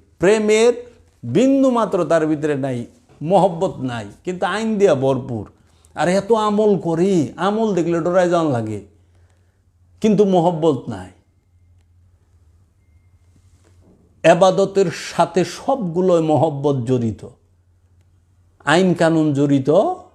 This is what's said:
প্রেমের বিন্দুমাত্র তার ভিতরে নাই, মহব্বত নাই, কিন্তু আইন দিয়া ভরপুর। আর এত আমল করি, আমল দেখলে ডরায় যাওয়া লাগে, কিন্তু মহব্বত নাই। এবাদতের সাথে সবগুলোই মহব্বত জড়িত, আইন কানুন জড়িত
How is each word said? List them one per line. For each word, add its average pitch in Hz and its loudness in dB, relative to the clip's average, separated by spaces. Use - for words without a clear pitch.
প্রেমের 214 2
বিন্দুমাত্র 226 2
তার 156 0
ভিতরে 151 -2
নাই, 131 -6
মহব্বত 175 0
নাই, 120 -8
কিন্তু 185 -6
আইন 214 -4
দিয়া 190 4
ভরপুর। 127 -4
আর 156 -2
এত 196 0
আমল 214 2
করি, 165 0
আমল 208 -2
দেখলে 170 -2
ডরায় 175 0
যাওয়া 165 0
লাগে, 110 -6
কিন্তু 208 4
মহব্বত 165 0
নাই। 92 -12
এবাদতের 175 4
সাথে - -2
সবগুলোই 180 -2
মহব্বত 143 0
জড়িত, 117 -4
আইন 175 2
কানুন 160 2
জড়িত 143 0